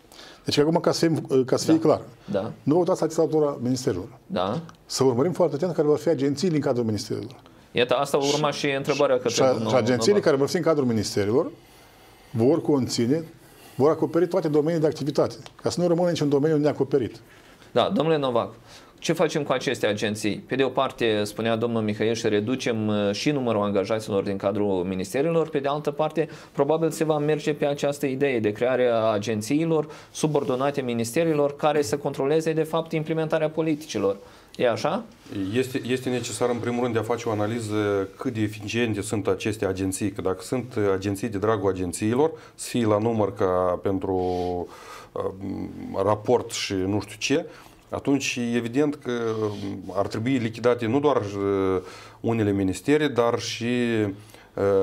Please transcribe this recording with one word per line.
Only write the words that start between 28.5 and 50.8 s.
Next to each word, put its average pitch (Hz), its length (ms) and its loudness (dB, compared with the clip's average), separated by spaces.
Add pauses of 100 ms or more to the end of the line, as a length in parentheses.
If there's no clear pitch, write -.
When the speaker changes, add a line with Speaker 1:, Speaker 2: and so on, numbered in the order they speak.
Speaker 2:
creare 123 360 2
a 117 120 4
agențiilor 113 880 0 (240)
subordonate 139 680 0
ministerilor 143 760 0
care 151 260 2
să 143 160 -2
controleze, 151 560 0
de 156 100 0
fapt, 160 280 -4
implementarea 160 580 -2
politicilor. 151 680 -2 (380)
E 123 140 2
așa? 147 340 -2 (500)
Speaker 3:
Este, 127 340 -2
este 127 220 -2
necesar, 123 400 -2
în 120 80 -2
primul 120 240 -4
rând, 123 120 0
de 113 60 0
a 110 40 0
face 117 260 -4
o - 20 0
analiză 104 760 0 (100)
cât 131 160 -6
de 110 80 -4
eficiente 107 600 -2
sunt 98 260 -4
aceste 101 380 -2
agenții, 95 460 -2
că 95 100 -8
dacă 92 200 -2
sunt 127 320 -6 (200)
agenții 98 360 -2
de 101 80 -6
dragul 98 320 2
agențiilor, 107 600 0 (240)
să - 140 -12
fie 123 160 0
la 107 120 4
număr 107 360 0
ca 92 500 0
pentru, 95 320 0 (960)
uh, 95 100 -6 (840)
raport 107 480 2
și - 220 -6
nu 98 260 0
știu - 200 -8
ce, 147 260 0 (440)
atunci - 500 -2 (160)
evident 123 400 0
că - 160 -8 (840)
ar 98 140 0
trebui 120 300 0
lichidate 117 480 0